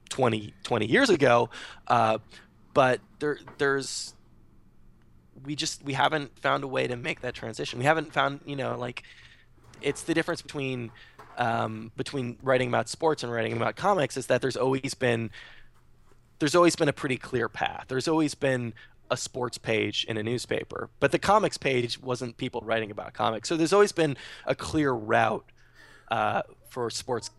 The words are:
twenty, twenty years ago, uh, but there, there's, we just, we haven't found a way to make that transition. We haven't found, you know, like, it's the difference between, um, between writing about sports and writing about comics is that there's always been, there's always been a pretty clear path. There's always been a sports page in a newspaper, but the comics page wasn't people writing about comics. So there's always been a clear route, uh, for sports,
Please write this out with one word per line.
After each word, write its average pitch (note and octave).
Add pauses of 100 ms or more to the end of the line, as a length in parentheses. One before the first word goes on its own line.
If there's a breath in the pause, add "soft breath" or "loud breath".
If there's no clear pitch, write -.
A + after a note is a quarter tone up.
twenty, A2 (100)
twenty G#2+
years A#3
ago, B2 (380 loud breath)
uh, A2+ (560 loud breath)
but C3 (200)
there, D3 (180)
there's, C#3 (1300)
we D3
just, -
we C#3
haven't C#3
found C#3
a C#3
way C3
to B2
make C#3+
that B2
transition. A#2+
We B2
haven't D#3
found, C#3
you C#3+
know, A#2+
like, B2 (800 soft breath)
it's C#3
the E3
difference D#3+
between, C3 (460 loud breath)
um, A2+
between B2
writing B2+
about A#2
sports D#3
and A#2+
writing A2+
about A2+
comics F3
is C3
that B2
there's B2+
always C3
been, A#2 (1080 loud breath)
there's D3+
always F3
been D#3
a C3+
pretty B2+
clear A#2
path. -
There's B2+
always D#3+
been B2 (360 soft breath)
a B2+
sports B2
page G#2+
in A2
a G#2+
newspaper, - (100)
but C#3
the E3+
comics G3
page B2
wasn't B2
people A#2+
writing A2
about -
comics. A2
So E3+
there's D#3+
always G3+
been D#3 (280 loud breath)
a C#3
clear D3+
route, A2 (640 soft breath)
uh, G#2+ (260)
for A#2+
sports, -